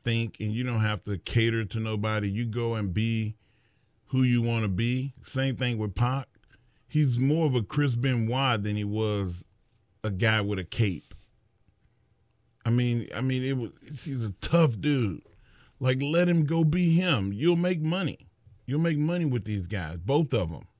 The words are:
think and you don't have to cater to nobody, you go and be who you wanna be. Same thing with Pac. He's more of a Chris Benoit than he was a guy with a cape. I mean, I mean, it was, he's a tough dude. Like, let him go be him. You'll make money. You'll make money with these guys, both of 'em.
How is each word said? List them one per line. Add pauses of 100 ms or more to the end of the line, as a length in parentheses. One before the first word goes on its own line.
think
and
you
don't
have
to
cater
to
nobody,
you
go
and
be (720)
who
you
wanna
be. (100)
Same
thing
with
Pac. (580)
He's
more
of
a
Chris
Benoit
than
he
was (600)
a
guy
with
a
cape. (1500)
I
mean,
I
mean,
it
was, (340)
he's
a
tough
dude. (580)
Like,
let
him
go
be
him.
You'll
make
money. (380)
You'll
make
money
with
these
guys,
both
of
'em. (120)